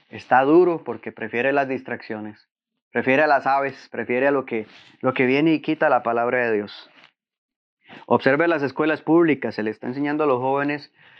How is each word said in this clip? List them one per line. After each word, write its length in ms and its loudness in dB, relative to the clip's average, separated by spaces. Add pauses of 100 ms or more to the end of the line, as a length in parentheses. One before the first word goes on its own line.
(100)
está 320 2
duro 420 4
porque 280 -10
prefiere 400 -4
las 160 0
distracciones, 800 -10 (420)
prefiere 320 2
a 60 2
las 180 2
aves, 460 -4
prefiere 340 -2
a 60 2
lo 120 0
que, 220 -8 (340)
lo 140 0
que 120 2
viene 260 4
y 100 0
quita 260 0
la 140 2
palabra 360 0
de 140 0
Dios. 380 -6 (1160)
Observe 420 2
las 160 0
escuelas 380 -2
públicas, 520 2
se 80 -6
le 80 -4
está 160 -10
enseñando 380 -4
a 20 2
los 140 2
jóvenes 520 -4 (280)